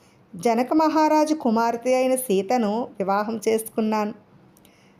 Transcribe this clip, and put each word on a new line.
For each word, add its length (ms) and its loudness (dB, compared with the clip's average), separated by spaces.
జనక 360 0
మహారాజు 600 2
కుమార్తె 600 0
అయిన 200 2
సీతను 760 0
వివాహం 500 -2
చేసుకున్నాను. 680 -2